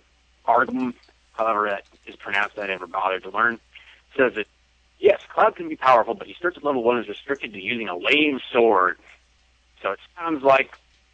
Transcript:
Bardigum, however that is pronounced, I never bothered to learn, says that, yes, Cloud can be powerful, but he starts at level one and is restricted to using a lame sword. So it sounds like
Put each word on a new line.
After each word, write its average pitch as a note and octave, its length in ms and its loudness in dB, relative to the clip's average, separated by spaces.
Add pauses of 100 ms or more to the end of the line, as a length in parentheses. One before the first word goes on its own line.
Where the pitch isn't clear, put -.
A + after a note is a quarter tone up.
(460)
Bardigum, B2 480 0 (380)
however G#2+ 360 -2
that G2+ 140 -6 (240)
is A2+ 80 -18
pronounced, G2+ 460 -6
I G2+ 80 -6
never F#2 180 -6
bothered F#2 380 -4
to F#2+ 60 -12
learn, A2+ 280 -2 (580)
says B2 200 2
that, G#2 100 -6 (540)
yes, - 280 4
Cloud G#3 280 0
can E3+ 120 -12
be D#3 60 -8
powerful, A#2 400 4
but F#2+ 140 -10
he G2 60 -18
starts - 220 -6
at C#3 60 -16
level C3+ 220 0
one B2 120 4
and A2 80 -4
is G2 40 -12
restricted C3+ 460 -8
to G2 60 -12
using A2 280 -6
a F2 80 -6
lame C3+ 420 2 (140)
sword. G2+ 460 4 (840)
So G2 80 -4
it G2+ 80 -6 (180)
sounds E3 280 -6
like C3+ 340 2 (360)